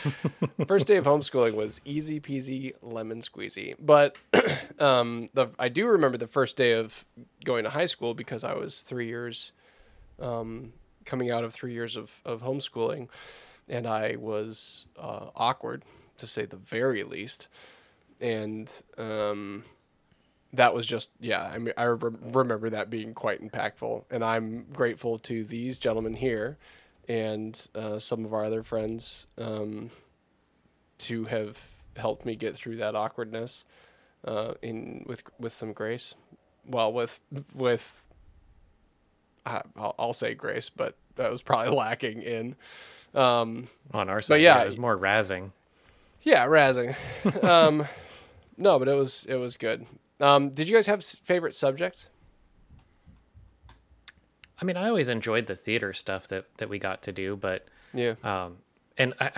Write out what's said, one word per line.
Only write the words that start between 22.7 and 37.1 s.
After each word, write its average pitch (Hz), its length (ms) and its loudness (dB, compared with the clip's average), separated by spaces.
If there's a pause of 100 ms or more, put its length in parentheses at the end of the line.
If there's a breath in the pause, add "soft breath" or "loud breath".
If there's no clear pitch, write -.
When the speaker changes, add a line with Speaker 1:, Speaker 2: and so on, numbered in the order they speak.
Speaker 2:
being 110 240 -8
quite - 280 -4
impactful, 110 680 -6
and 117 140 -2
I'm 113 480 -2
grateful 117 460 -2
to 113 260 -6
these 120 340 -6
gentlemen 110 360 -2
here 117 420 -2 (500 soft breath)
and, 110 680 -4
uh, 107 240 -6
some 113 280 -2
of 107 80 -6
our 107 100 0
other 110 180 -2
friends, 113 640 -4 (120)
um, 110 520 -8 (1080 soft breath)
to 117 280 -4
have 110 320 -4 (380)
helped 113 300 -4
me 117 100 -4
get 110 220 -6
through 113 180 -10
that 107 180 -4
awkwardness, 113 720 -6 (640 soft breath)
uh, 110 340 -4
in, 117 460 -10
with, 120 160 -10 (160)
with 117 140 -8
some 110 180 -8
grace. 113 440 -6 (500)
Well, 113 260 0
with, 120 300 -4 (340)